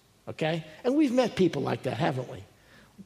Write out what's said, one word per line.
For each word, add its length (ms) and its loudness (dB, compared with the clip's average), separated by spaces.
okay? 360 -2
And 140 0
we've 160 4
met 240 2
people 260 2
like 220 -2
that, 120 -2
haven't 340 -2
we? 120 -12